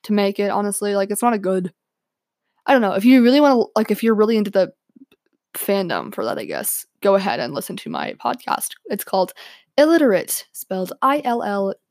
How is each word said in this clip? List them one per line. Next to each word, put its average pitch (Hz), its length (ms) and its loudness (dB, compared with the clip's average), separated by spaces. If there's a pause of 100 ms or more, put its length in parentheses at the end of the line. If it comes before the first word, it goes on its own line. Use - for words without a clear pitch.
to - 100 -4
make 202 280 0
it, 202 100 0
honestly. 202 460 -4
Like, 196 160 -2
it's 202 100 -4
not 240 100 2
a 220 60 -2
good, 185 340 -2 (920)
I - 60 2
don't 262 100 4
know. 196 100 0
If 196 120 -2
you 254 180 8
really 254 180 6
wanna, 269 240 4 (120)
like, 220 140 0
if 208 120 0
you're 226 120 4
really 214 220 2
into 208 140 0
the 190 220 0 (840)
fandom 170 600 -4
for - 100 -8
that, 113 140 -4
I 107 60 -10
guess, - 420 -8 (160)
go 196 120 4
ahead 190 240 -2
and 123 140 -6
listen - 240 -10
to - 140 -14
my 73 240 -8
podcast. - 560 -6 (160)
It's 202 180 -8
called 185 280 -2 (440)
Illiterate, 294 760 2
spelled 185 400 -8 (100)
I 277 220 0
L 233 180 -2
L 196 320 -4 (160)